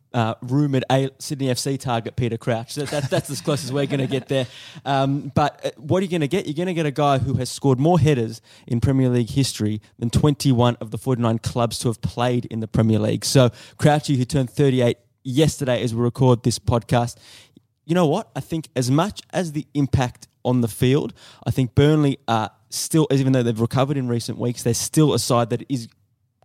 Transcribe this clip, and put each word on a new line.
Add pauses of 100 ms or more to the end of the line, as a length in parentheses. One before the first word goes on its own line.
(140)
uh,
rumoured
A-, (100)
Sydney
F
C
target
Peter
Crouch.
That,
that,
that's
as
close
as
we're
gonna
get
there. (380)
Um,
but,
uh,
what
are
you
gonna
get?
You're
gonna
get
a
guy
who
has
scored
more
headers (240)
in
Premier
League
history (180)
than
twenty-one
of
the
forty-nine
clubs
to
have
played
in
the
Premier
League.
So (280)
Crouchy,
who
turned
thirty-eight (240)
yesterday
as
we
record
this
podcast, (680)
you
know
what?
I
think
as
much (100)
as
the
impact (160)
on
the
field, (320)
I
think
Burnley (100)
are (180)
still,
even
though
they've
recovered
in
recent
weeks,
they're
still
a
side
that
is (560)